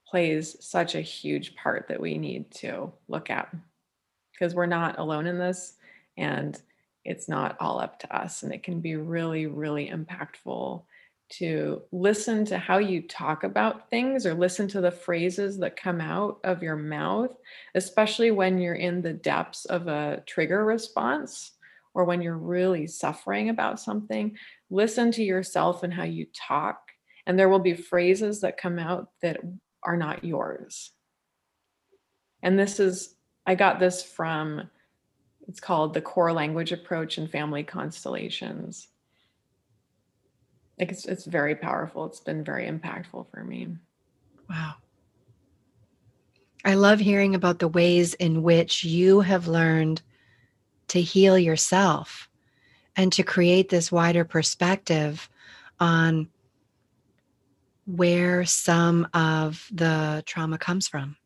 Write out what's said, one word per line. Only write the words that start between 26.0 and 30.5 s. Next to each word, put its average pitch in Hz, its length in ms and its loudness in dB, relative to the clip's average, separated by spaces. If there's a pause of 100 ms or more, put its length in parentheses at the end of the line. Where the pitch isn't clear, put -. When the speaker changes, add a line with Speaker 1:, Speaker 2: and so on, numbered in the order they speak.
Speaker 1:
you 165 220 -6
talk. - 680 -6 (340)
And 185 120 2
there 190 100 8
will 196 100 6
be 180 160 2
phrases 190 680 0
that 185 160 -4
come 175 200 -4
out 170 320 -6 (120)
that 165 180 -4 (420)
are 175 140 -2
not 156 280 -4
yours. - 680 -8 (1500)